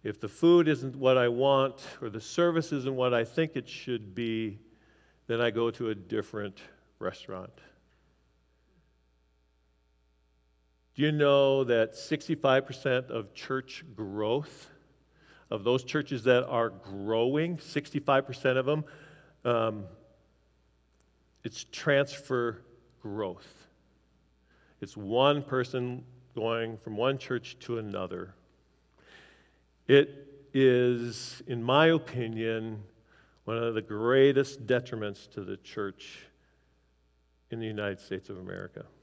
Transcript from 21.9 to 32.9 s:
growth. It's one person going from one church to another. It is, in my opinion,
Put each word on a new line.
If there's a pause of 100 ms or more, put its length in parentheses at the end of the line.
growth. (1300)
It's
one
person (300)
going
from
one
church
to
another. (1500)
It
is,
in
my
opinion, (640)